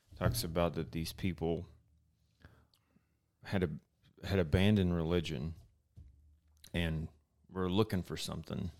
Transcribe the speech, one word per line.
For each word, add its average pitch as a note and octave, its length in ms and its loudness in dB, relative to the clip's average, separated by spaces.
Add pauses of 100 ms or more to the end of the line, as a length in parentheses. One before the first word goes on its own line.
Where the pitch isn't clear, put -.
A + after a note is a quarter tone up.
(180)
talks - 240 0
about E2+ 320 0
that D#2+ 160 -4
these E2 220 -6
people E2 520 -2 (1800)
had G2 180 0
a, E2+ 60 2 (580)
had F#2+ 120 2
abandoned F#2 560 6
religion D#2+ 600 0 (1200)
and E2 340 -2 (420)
were F#2 200 -2
looking G2 320 2
for - 140 -8
something D#2+ 640 -6